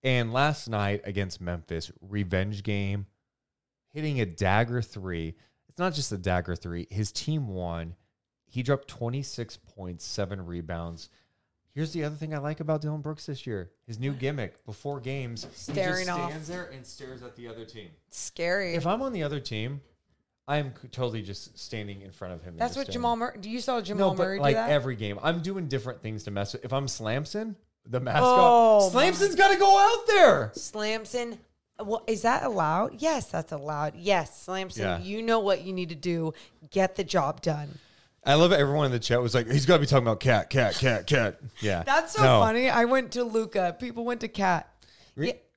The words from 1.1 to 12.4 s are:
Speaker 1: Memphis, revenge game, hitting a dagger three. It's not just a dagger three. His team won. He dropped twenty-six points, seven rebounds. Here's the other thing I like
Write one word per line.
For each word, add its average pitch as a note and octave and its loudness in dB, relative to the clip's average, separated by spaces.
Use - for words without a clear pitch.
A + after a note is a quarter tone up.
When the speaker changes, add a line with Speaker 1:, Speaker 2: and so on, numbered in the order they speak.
Speaker 1:
Memphis, F2 -6
revenge G2 -2
game, G2+ -2
hitting D3+ -4
a A2 0
dagger G#2 0
three. F2 -8
It's - -20
not F3+ -2
just D3 -6
a G2 -6
dagger F2+ -2
three. E2+ -8
His G2+ -4
team D3+ -4
won. F2 -8
He B2+ -8
dropped C3+ -2
twenty-six A#2+ -8
points, F2+ -14
seven F#2+ -6
rebounds. E2+ -10
Here's D#3 -6
the D#3+ -4
other D3+ -6
thing D#3 -10
I D3+ -6
like D3 -6